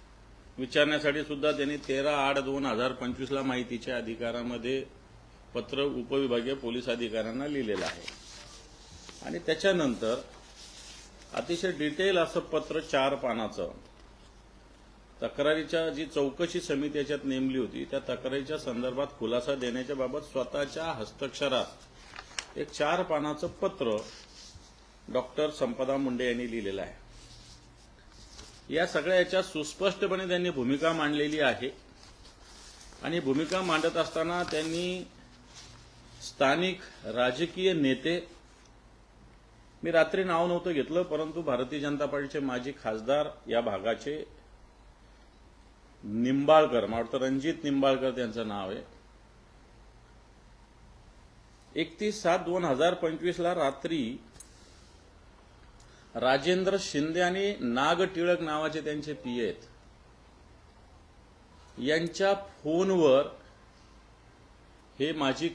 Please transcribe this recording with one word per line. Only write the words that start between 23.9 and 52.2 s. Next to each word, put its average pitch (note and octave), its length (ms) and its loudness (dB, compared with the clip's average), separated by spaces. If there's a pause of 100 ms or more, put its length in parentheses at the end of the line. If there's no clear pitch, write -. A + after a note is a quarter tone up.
डॉक्टर B2+ 420 -2
संपदा C3 460 -2
मुंडे B2+ 300 0
यांनी A#2+ 240 -2
लिहिलेलं G2 320 -4
आहे. - 220 -12 (1700)
या D#3+ 160 2
सगळ्या F3 300 2
याच्यात F3+ 260 4
सुस्पष्टपणे F#3 840 -2
त्यांनी F3 220 2
भूमिका C#3+ 420 2
मांडलेली D3+ 480 0
आहे B2+ 300 2 (1300)
आणि D#3+ 180 0
भूमिका D3+ 420 2
मांडत E3 340 2
असताना E3 460 0
त्यांनी E3+ 640 -2 (1160)
स्थानिक E3+ 580 2 (260)
राजकीय C3 640 0
नेते, D#3+ 560 0 (1500)
मी E3 80 -2
रात्री E3 340 6
नाव F3 220 2
नव्हतं F3 260 2
घेतलं, D#3 300 2
परंतु D#3 400 -2
भारतीय C3+ 380 0
जनता D3 260 0
पार्टीचे C#3+ 320 -2
माजी C3 340 -2 (120)
खासदार A#2+ 440 0 (200)
या A#2 120 2
भागाचे A#2 640 -2 (1800)
निंबाळकर, B2+ 800 6
मला A2 100 0
वाटतं A#2 220 0
रणजित C3+ 360 0 (100)
निंबाळकर C3+ 460 4
त्यांचं A#2 380 -4
नाव G2+ 220 -6
आहे, G#2+ 120 -8 (3000)
एकतीस G#3 420 -4